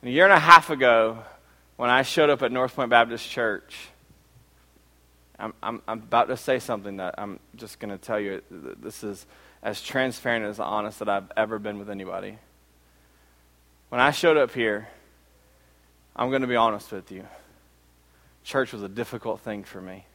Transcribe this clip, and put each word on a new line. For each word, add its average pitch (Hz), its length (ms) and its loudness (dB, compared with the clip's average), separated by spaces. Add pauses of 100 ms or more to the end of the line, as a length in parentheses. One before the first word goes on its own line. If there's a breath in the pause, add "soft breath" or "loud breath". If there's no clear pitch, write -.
And 123 80 -12
a - 20 -4
year 147 120 6
and 196 100 8
a 170 60 10
half 160 300 10
ago, 113 500 4 (580 loud breath)
when 123 120 -2
I 127 120 6
showed 147 280 2
up 135 120 2
at 123 100 0
North 127 240 -2
Point 127 140 -4
Baptist 117 400 4
Church, - 480 -6 (1600)
I'm, 110 240 -10
I'm, 113 260 -10
I'm 113 120 -8
about 117 300 0
to 127 80 -4
say 131 200 -2
something 101 400 -8
that 92 200 -8
I'm 101 220 -12 (160)
just 113 240 -20
gonna 101 180 -12
tell 107 220 -6
you. 98 300 -8
Th-, 65 320 -16
this 107 220 -16
is 101 220 -12 (360 soft breath)
as 107 200 -8
transparent, 120 640 -4
as 104 140 -10
honest 104 400 -6
that 104 100 -6
I've 98 260 -4
ever 110 240 -2
been 104 200 -8
with 101 100 -14
anybody. 98 480 -12 (1500 soft breath)
When 123 100 -4
I 139 120 6
showed 156 260 2
up 127 160 0
here, 107 340 -4 (1300 soft breath)
I'm 120 160 -4
gonna 131 160 -2
be 123 80 -2
honest 113 360 0
with 95 200 -14
you. 95 140 -16 (1160 soft breath)
Church 135 300 -4
was 104 100 -12
a 98 60 -10
difficult 110 520 -10
thing 104 220 -10
for - 160 -18
me. 92 360 -18